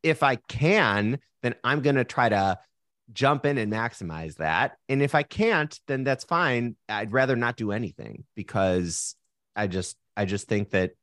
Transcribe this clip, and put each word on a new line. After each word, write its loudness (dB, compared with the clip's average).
if 2
I 4
can, 2
then -2
I'm 0
gonna 2
try 2
to 2
jump 0
in 0
and -2
maximize -6
that. 0
And 2
if 0
I 4
can't, -2
then -2
that's 0
fine. 0
I'd -6
rather 2
not -2
do -4
anything -8
because -2
I -2
just, -4
I 0
just -4
think 0
that 2